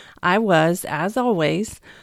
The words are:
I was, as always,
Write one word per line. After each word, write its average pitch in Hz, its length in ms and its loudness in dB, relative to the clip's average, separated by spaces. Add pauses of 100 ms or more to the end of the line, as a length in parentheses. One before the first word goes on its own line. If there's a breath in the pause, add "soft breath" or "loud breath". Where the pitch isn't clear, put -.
(220 loud breath)
I 180 160 2
was, 175 460 2
as 165 320 -4
always, 190 640 -2 (220 loud breath)